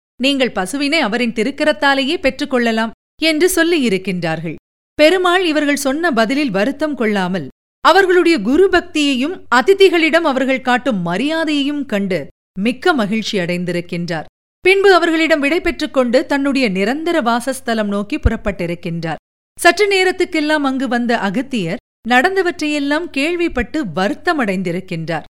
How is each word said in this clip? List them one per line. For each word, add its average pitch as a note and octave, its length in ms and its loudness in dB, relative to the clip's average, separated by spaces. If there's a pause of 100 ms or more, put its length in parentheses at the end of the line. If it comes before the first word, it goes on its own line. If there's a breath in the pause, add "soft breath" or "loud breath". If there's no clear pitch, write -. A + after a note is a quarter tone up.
(220)
நீங்கள் C4 300 0
பசுவினை C#4 480 -2
அவரின் A#3 340 -2
திருக்கரத்தாலேயே C#4+ 840 0
பெற்றுக்கொள்ளலாம்" A#3+ 760 -2 (280)
என்று D#4 340 2
சொல்லியிருக்கின்றார்கள். F#3+ 1000 -2 (380)
பெருமாள் F4+ 520 4
இவர்கள் D4 400 0
சொன்ன D#4 260 0
பதிலில் A#3+ 400 0
வருத்தம் C4+ 440 -2
கொள்ளாமல் F#3+ 500 -2 (360)
அவர்களுடைய E4+ 600 4
குரு C#4 280 2
பக்தியையும் D4+ 680 0 (200)
அதிதிகளிடம் E4 760 4
அவர்கள் C4 300 0
காட்டும் B3 400 0
மரியாதையையும் C#4+ 840 -2
கண்டு G3 340 -2 (400)
மிக்க B3 340 0
மகிழ்ச்சி A3 460 -2
அடைந்திருக்கின்றார். F3 880 -4 (320)
பின்பு G4 340 4
அவர்களிடம் D#4+ 460 2
விடை C#4 220 0
பெற்றுக் C4+ 320 -4
கொண்டு B3 320 2
தன்னுடைய C#4 440 0
நிரந்தர C#4+ 520 -2
வாசஸ்தலம் A#3 640 -2
நோக்கி G3+ 300 -4
புறப்பட்டிருக்கின்றார். E3+ 1040 -4 (380)
சற்று F4+ 280 4
நேரத்துக்கெல்லாம் F4+ 800 0
அங்கு C4+ 180 -2
வந்த A#3+ 320 0
அகத்தியர் G3+ 640 -4 (280)
நடந்தவற்றையெல்லாம் D4+ 1000 0
கேள்விப்பட்டு D#4 760 -2 (100)
வருத்தமடைந்திருக்கின்றார். F#3 1400 -4